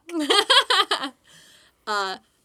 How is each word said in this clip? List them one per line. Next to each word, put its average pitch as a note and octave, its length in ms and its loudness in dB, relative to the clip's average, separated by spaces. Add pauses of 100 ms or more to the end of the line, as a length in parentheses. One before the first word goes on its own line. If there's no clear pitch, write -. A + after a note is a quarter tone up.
<laughs> F#4 1080 0 (720)
Uh, G3 300 -4 (280)